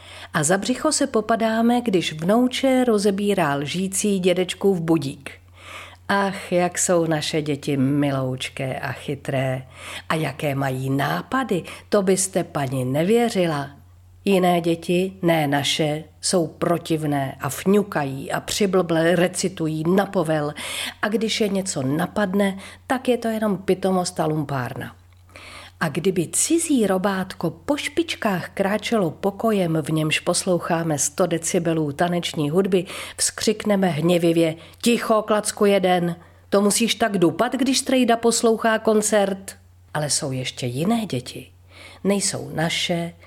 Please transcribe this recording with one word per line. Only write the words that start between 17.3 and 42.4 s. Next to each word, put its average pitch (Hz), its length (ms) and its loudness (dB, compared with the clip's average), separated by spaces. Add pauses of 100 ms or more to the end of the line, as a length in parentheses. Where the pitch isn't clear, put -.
a 143 80 -4
fňukají 160 840 -2
a - 80 -2
přiblble 175 760 2
recitují 165 680 -2 (100)
na 196 120 2
povel. 156 480 -2 (480)
A 220 60 -2
když 220 320 -2
je 208 80 2
něco 190 340 -4
napadne, 190 760 0 (280)
tak 254 220 -2
je 233 100 2
to 226 100 -4
jenom 214 280 0
pitomost 185 640 0
a 160 60 2
lumpárna. 135 680 -4 (840)
A 165 80 -2
kdyby 175 440 0
cizí 302 540 2
robátko 185 640 -2
po 285 260 -2
špičkách - 760 -4
kráčelo 202 560 0
pokojem, 196 720 0
v 160 100 -4
němž 156 280 0
posloucháme 165 800 0
sto - 280 0
decibelů 165 640 0
taneční 170 580 -2
hudby, 185 340 2 (320)
vzkřikneme 208 720 0
hněvivě: 165 640 2 (280)
„Ticho, 220 400 2
klacku 208 420 0
jeden, 180 520 2 (320)
to 202 120 2
musíš 208 340 2
tak 214 240 0
dupat, 175 340 2
když 262 260 0
strejda 247 380 2
poslouchá 226 600 2
koncert.“ 214 800 2 (380)
Ale 151 160 -2
jsou 139 220 -2
ještě 127 340 -6
jiné 185 400 -2
děti. - 400 -8 (580)
Nejsou 180 500 -2